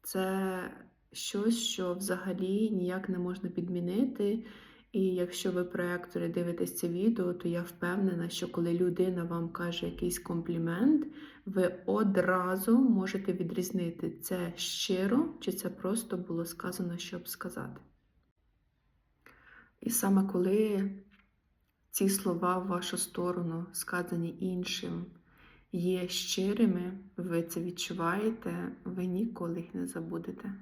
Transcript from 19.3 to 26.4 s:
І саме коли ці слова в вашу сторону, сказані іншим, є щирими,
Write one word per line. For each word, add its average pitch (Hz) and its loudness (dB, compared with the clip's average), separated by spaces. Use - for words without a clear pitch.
І - -2
саме 196 6
коли 196 4
ці 196 2
слова 180 2
в 185 -2
вашу 180 -2
сторону, 175 -2
сказані 170 -2
іншим, 180 -2
є 180 0
щирими, 190 2